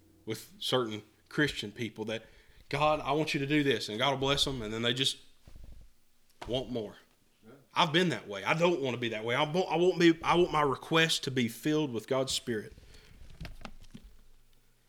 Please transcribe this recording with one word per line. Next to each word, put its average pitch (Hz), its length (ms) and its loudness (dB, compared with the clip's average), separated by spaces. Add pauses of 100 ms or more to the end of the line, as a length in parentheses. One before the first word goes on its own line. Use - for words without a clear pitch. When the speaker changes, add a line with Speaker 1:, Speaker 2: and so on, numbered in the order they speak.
(260)
Speaker 1:
with - 240 -8 (100)
certain 110 420 -2 (280)
Christian 139 420 0
people 110 340 -6
that, 110 200 -6 (440)
"God, 151 340 2
I 131 100 0
want 151 200 0
you 151 60 0
to 139 80 0
do 147 160 4
this," 120 260 2
and 107 80 -4
God 131 140 2
will 131 60 0
bless 135 280 2
them, 131 160 -4
and 107 120 -4
then 113 80 -2
they 120 120 2
just 131 240 0 (1300)
want 117 240 -4
more. 107 240 -6 (500)
Speaker 2:
Yeah. - 80 -20 (200)
Speaker 1:
I've 160 200 4
been 175 160 4
that 107 180 -4
way. 98 160 -8
I 107 100 2
don't 170 280 2
wanna 123 160 -2
be 120 120 -2
that 110 140 -4
way. 120 120 0
I 147 80 2
won't, 160 280 -2
I 156 60 0
won't 175 220 4
be, 165 240 8
I 147 120 4
want 175 160 4
my 151 100 2
request 160 640 2
to 143 80 -2
be 127 160 2
filled 151 460 0
with 110 140 -4
God's 131 260 0
Spirit. 110 400 -4 (2250)